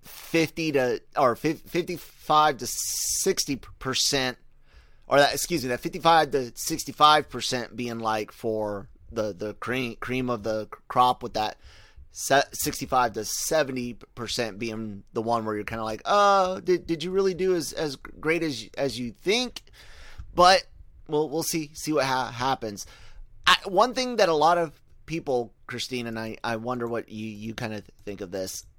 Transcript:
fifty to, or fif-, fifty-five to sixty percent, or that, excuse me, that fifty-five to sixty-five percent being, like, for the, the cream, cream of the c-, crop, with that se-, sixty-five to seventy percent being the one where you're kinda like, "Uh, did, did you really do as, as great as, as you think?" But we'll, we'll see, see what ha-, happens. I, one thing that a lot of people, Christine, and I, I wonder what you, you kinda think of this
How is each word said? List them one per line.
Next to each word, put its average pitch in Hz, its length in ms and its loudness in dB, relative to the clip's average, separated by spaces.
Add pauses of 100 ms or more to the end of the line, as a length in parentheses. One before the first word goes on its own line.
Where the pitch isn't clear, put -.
fifty 160 680 -2
to, 127 280 2 (160)
or 123 200 4
fif-, - 260 -2
fifty-five 156 960 2
to 120 80 -8
sixty - 880 -2
percent, 131 840 -2 (680)
or 135 120 6
that, 135 140 6
excuse 143 300 -2
me, 127 80 -4
that 123 100 -2
fifty-five 165 520 4
to 127 220 -2
sixty-five 151 720 2
percent 120 460 -6
being, 117 240 -6
like, 110 340 -2
for 107 560 -4 (220)
the, 107 220 -4
the 101 220 -8
cream, 120 420 -4
cream 127 320 -4
of 117 140 -4
the 110 220 -2
c-, - 240 -16
crop, 123 340 4
with 117 120 -8
that 107 220 -2 (560)
se-, - 300 4 (100)
sixty-five 127 640 0
to 110 100 -6
seventy 127 680 -2 (200)
percent 110 440 -4
being 110 460 -8 (100)
the 117 80 -2
one 113 220 0
where 107 100 -2
you're 104 100 -4
kinda 113 200 -6
like, 110 200 -8
"Uh, 101 560 4
did, 180 260 0
did 160 160 -2
you 180 80 -6
really 190 240 2
do 185 200 2
as, 156 180 -4
as 147 240 -4
great 160 460 -2
as, 120 340 -6
as 123 220 -2
you 120 140 -6 (100)
think?" 233 400 -2 (720)
But 180 300 8 (420)
we'll, 151 220 0
we'll 151 160 -2
see, 156 300 -4
see - 180 -6
what 143 140 4
ha-, 131 260 0
happens. 120 540 -2 (600)
I, 180 100 8 (100)
one 202 280 4
thing 247 220 -2
that 202 120 6
a 165 60 4
lot 160 240 6
of 165 140 -2 (340)
people, 135 460 -2 (160)
Christine, 120 400 -6
and 113 100 -8
I, 110 240 -8
I 117 140 -2
wonder 120 320 -4
what 117 200 -4
you, 107 200 -10
you 107 260 -10
kinda 107 280 -8 (220)
think 101 160 -10
of 92 120 -10
this 95 340 -8 (120)